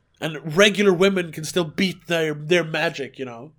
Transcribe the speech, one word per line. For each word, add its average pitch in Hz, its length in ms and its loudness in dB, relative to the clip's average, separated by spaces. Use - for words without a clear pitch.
And 156 360 -8
regular 202 380 6
women 180 380 2
can 156 140 -12
still 175 200 -2
beat 180 420 -4
their, 160 260 0
their 151 300 0
magic, 156 540 -4
you 131 80 -8
know? 123 340 -14